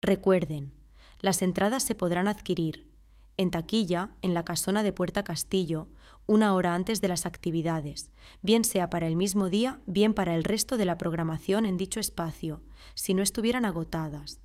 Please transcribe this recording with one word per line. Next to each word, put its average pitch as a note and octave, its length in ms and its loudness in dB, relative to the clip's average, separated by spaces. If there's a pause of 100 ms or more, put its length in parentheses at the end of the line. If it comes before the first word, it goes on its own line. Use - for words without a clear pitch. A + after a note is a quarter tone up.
Recuerden, E3+ 680 2 (480)
las F#3+ 220 0
entradas F#3+ 400 2
se - 140 -2
podrán F3+ 320 0
adquirir F3 600 -4 (500)
en F#3 140 2
taquilla, F3 600 0 (100)
en F3+ 120 0
la E3+ 100 0
Casona F#3+ 400 -2
de G3+ 80 2
Puerta F#3 320 -2
Castillo, E3 640 -2 (400)
una G#3+ 260 6
hora F3+ 220 2
antes F#3 240 -2
de G3 80 0
las F3 180 -2
actividades, D#3+ 840 -4 (300)
bien A3 240 4
sea F3+ 240 0
para E3+ 180 0
el D#3+ 80 0
mismo F#3+ 340 2
día, A3+ 380 0
bien G#3 260 4
para F3 220 0
el E3 80 0
resto A3 320 0
de A3 80 2
la F3 140 0
programación E3+ 680 0
en F#3 120 0
dicho F#3+ 240 -4
espacio, D#3+ 600 -6 (340)
si - 180 -2
no F#3+ 100 4
estuvieran A#3 400 0
agotadas. D#3+ 800 -4